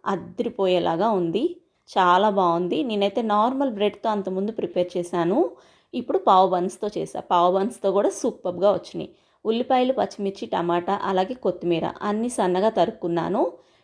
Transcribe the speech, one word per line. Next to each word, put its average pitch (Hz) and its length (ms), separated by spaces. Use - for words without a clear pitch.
అద్రిపోయేలాగా 180 1040
ఉంది, 196 520
చాలా 185 320
బాగుంది. 180 540
నేనైతే 208 380
నార్మల్ 233 500
బ్రెడ్‌తో 208 380
అంతకుముందు 196 420
ప్రిపేర్ 180 460
చేశాను, 175 540
ఇప్పుడు - 240
పావు 190 320
బన్స్‌తో 185 480
చేశా. - 220
పావు 180 340
బన్స్‌తో 196 380
కూడా 202 180
సూపర్గా 196 640
వచ్చినాయి. 165 440
ఉల్లిపాయలు, 247 480
పచ్చిమిర్చి, 202 540
టమాటా, 175 560
అలాగే 190 300
కొత్తిమీర 175 520
అన్నీ 214 280
సన్నగా 190 400
తరుక్కున్నాను. 170 840